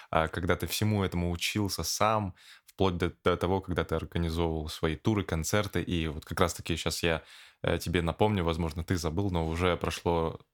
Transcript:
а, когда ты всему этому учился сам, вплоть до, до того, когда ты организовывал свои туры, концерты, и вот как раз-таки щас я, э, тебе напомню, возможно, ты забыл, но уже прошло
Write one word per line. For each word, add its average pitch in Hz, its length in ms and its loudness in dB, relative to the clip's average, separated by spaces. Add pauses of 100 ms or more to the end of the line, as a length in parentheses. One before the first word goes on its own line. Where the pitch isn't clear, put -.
(120)
а, 80 160 2
когда 87 280 0
ты 90 100 -4
всему 104 380 0
этому 87 280 0
учился 90 520 -2
сам, 104 500 0 (320)
вплоть 95 320 2
до, 87 140 2 (120)
до 90 140 4
того, 92 240 2
когда 87 220 0
ты 80 120 -4
организовывал 82 760 -2
свои 80 260 -2
туры, 104 280 0
концерты, 90 600 0
и 82 240 -2
вот 78 180 -8
как - 140 -2
раз-таки 85 380 2
щас - 260 -4
я, 82 180 2 (400)
э, 85 160 2
тебе 85 240 0
напомню, 95 420 2
возможно, 82 400 -2
ты 95 120 0
забыл, 85 360 -2
но 82 160 0
уже 85 300 2
прошло 82 640 -2 (140)